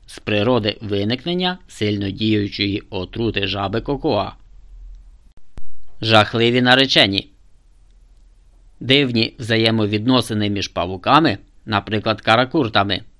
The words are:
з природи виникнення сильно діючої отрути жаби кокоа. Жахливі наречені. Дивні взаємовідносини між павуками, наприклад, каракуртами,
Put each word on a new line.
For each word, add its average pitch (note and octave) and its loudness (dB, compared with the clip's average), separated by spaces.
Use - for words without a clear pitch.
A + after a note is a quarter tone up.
з - -20
природи G#2+ 0
виникнення B2+ -4
сильно G2+ -4
діючої G#2 -2
отрути G2 -4
жаби G2 -4
кокоа. C3+ -2
Жахливі A#2 4
наречені. B2+ 2
Дивні B2 2
взаємовідносини A2+ 0
між G2 -4
павуками, F#2+ 0
наприклад, G#2+ -2
каракуртами, A2 2